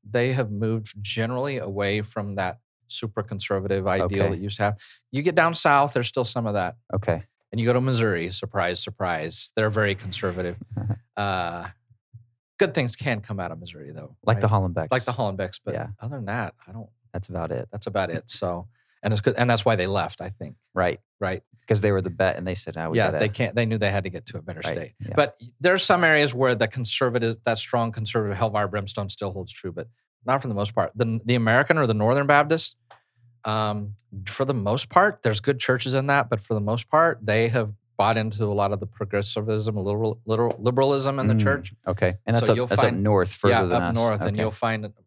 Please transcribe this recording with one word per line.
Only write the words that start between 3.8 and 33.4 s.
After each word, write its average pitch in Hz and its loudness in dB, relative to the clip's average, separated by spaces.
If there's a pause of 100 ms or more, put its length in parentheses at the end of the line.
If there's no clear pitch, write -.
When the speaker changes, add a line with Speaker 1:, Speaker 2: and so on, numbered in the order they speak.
Speaker 1:
ideal 95 2
Speaker 2:
Okay. 85 2
Speaker 1:
that 85 -2
used 101 -6
to 107 -2
have. 104 0 (320)
You 139 -2
get 165 2
down 165 4
south, 143 4
there's 120 0
still 127 0
some 117 -2
of 104 -2
that. 92 -2 (180)
Speaker 2:
Okay. 90 0 (300)
Speaker 1:
And 110 -2
you 113 2
go 123 4
to 123 4
Missouri, 113 2
surprise, 90 -2
surprise, 85 -4
they're 107 2
very 101 2
conservative. 90 -4 (200)
Speaker 2:
<laughs> 104 -4 (200)
Speaker 1:
Uh, 92 -4 (920)
good 185 2
things 123 -2
can 117 -4
come 98 -8
out 87 -6
of 80 -12
Missouri, 76 -16
though, 78 -16
Speaker 2:
Like 113 6
Speaker 1:
right? 101 -2
Speaker 2:
the 110 4
Hollenbecks. 92 2
Speaker 1:
Like 127 2
the 127 -2
Hollenbecks, 98 -4
but - -6
Speaker 2:
Yeah. - -6 (120)
Speaker 1:
other 127 -8
than 120 -8
that, 104 -6 (120)
I 92 -20
don't, 110 -14 (240)
Speaker 2:
That's - -8
about 82 -6
it. 62 -6
Speaker 1:
that's 104 -8
about 98 -2
it. 82 -8
So, 87 -4 (340)
and 107 0
it's 107 0
good, 113 2
and 123 2
that's 113 2
why 113 4
they 92 2
left, 95 -2
I 95 -8
think. 80 -14 (160)
Speaker 2:
Right. 90 0 (220)
Speaker 1:
Right. 92 -4 (260)
Speaker 2:
'Cause 107 4
they 104 4
were 95 4
the 92 -4
bet, 90 0
and 90 -8
they 92 -4
said, 85 -8
"No, 80 -4
we 82 0
Speaker 1:
Yeah, 110 2
Speaker 2:
gotta" 76 -2
Speaker 1:
they 107 2
can't, 117 -2
they 117 2
knew 110 0
they 101 0
had 95 -2
to 92 -6
get 90 -12
to - -12
a 78 -12
better 80 -10
Speaker 2:
Right, 82 -2
Speaker 1:
state. - -8
Speaker 2:
yeah. - -8
Speaker 1:
But - 0 (220)
there's 180 4
some 180 4
areas 147 6
where 127 4
the 110 0
conservative, 117 0
that 113 0
strong 117 -2
conservative 107 -2
hellfire 104 0
brimstone 98 -6
still 98 -6
holds 95 -10
true, 90 -10
but 85 -10 (360)
not 131 2
for 131 -6
the 110 -4
most 101 -2
part. 90 0
The, 113 0
the 123 4
American 120 4
or 147 2
the 113 2
Northern 120 2
Baptist, 147 4 (680)